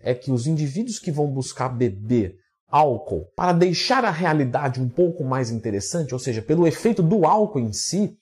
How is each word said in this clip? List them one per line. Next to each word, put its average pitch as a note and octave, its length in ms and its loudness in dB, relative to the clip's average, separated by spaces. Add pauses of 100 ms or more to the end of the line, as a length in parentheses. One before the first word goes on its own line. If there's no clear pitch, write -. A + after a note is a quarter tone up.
é B2 140 -2
que - 160 -6
os B2 160 0
indivíduos D#3+ 540 -2
que F3+ 100 -6
vão D3 160 -2
buscar C3 420 -6
beber A2 680 0 (340)
álcool B2 640 0
para F3+ 180 2
deixar F3+ 520 2
a G#3 60 0
realidade C#3+ 720 0
um B2+ 80 0
pouco E3+ 360 0
mais B2+ 260 -2
interessante, A2+ 600 -4
ou B2+ 80 -4
seja, A2+ 200 -4
pelo E3 240 2
efeito F#3+ 380 2
do E3+ 240 4
álcool G#3 320 2
em A2+ 140 -2
si, - 500 -2